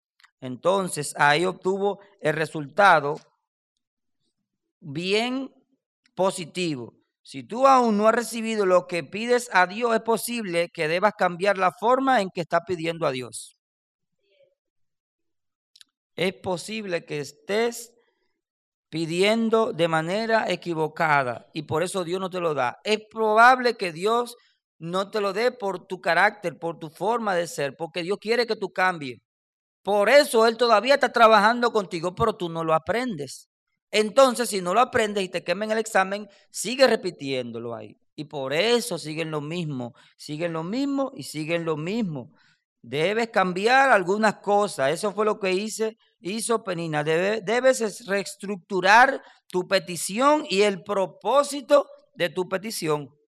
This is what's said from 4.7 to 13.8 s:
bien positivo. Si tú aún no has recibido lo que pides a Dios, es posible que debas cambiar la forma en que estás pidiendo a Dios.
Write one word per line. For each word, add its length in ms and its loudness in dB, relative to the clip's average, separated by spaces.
bien 760 -4
positivo. 800 -4
Si 200 -14
tú 240 2
aún 300 6
no 100 4
has 80 6
recibido 500 -2
lo 220 4
que 160 -4
pides 500 -2
a 140 6
Dios, 260 -2
es 80 0
posible 720 -2
que 140 -4
debas 300 2
cambiar 400 0
la 140 2
forma 500 2
en 100 -4
que 100 -6
estás 240 0
pidiendo 400 -4
a 60 0
Dios. 440 -12